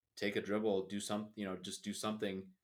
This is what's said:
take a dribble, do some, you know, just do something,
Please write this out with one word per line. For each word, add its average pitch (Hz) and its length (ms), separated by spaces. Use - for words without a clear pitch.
take 107 220
a 98 40
dribble, 98 460
do 101 140
some, 107 340
you 104 100
know, 92 160
just 95 220
do 101 100
something, 104 500